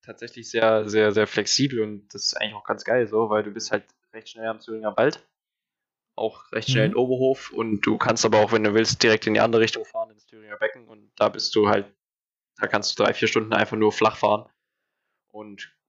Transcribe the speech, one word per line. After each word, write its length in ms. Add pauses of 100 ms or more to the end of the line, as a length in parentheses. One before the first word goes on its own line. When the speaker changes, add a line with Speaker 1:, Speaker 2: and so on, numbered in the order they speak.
Speaker 1:
tatsächlich 440
sehr, 380
sehr, 240
sehr 160
flexibel 540
und 320
das 140
ist 120
eigentlich 160
auch 80
ganz 200
geil 240
so, 220
weil 140
du 80
bist 200
halt 140 (280)
recht 160
schnell 180
am 120
Thüringer 380
Wald, 280 (880)
auch 360
recht 180
schnell 200
Speaker 2:
Mhm. 40
Speaker 1:
in 40
Oberhof 540
und 300
du 160
kannst 260
aber 160
auch, 120
wenn 120
du 120
willst, 260
direkt 240
in 80
die 60
andere 240
Richtung 200
fahren, 280
ins 160
Thüringer 300
Becken 300
und 280
da 140
bist 260
du 140
halt, 180 (680)
da 100
kannst 320
du 40
drei, 120
vier 120
Stunden 260
einfach 240
nur 140
flach 260
fahren 300 (840)
und 420 (160)